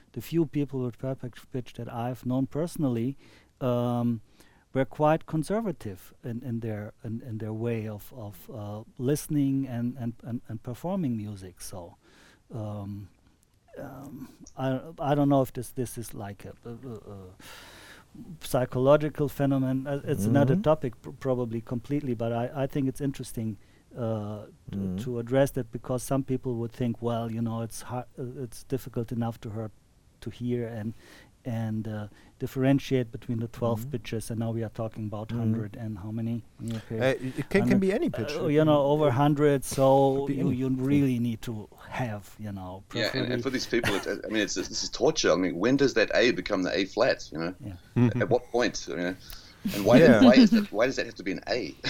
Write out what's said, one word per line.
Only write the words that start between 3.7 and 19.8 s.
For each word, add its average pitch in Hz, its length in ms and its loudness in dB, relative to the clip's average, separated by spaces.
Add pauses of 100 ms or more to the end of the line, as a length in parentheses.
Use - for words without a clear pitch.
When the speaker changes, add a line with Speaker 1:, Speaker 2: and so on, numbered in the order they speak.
Speaker 1:
were 131 100 2
quite 151 420 2
conservative 160 880 -4 (120)
in, 120 180 -8
in 117 160 -4
their, 107 320 -6 (140)
in, 113 200 -6
in 110 120 -8
their 107 160 -6
way 113 340 -2
of, 104 280 -12
of, 104 200 -12 (180)
uh, 104 280 -10 (160)
listening 135 680 0
and, 120 300 -2
and, 117 160 -4 (100)
and, 123 260 -6
and 117 120 -8
performing 151 540 -4
music. 101 460 -10
So, - 340 -14 (580)
um, 104 540 -8 (720)
um, - 500 -14 (280)
I, 131 240 0 (180)
I 147 160 2
don't 143 140 4
know 139 120 8
if 127 120 0
this, 123 160 -8
this - 280 -6
is, 113 160 -10
like, 104 320 -12
a, - 240 -16
a, - 40 -12
a, 110 400 -14
a 98 40 -14 (1200)
psychological 135 880 2
phenomenon. 135 580 0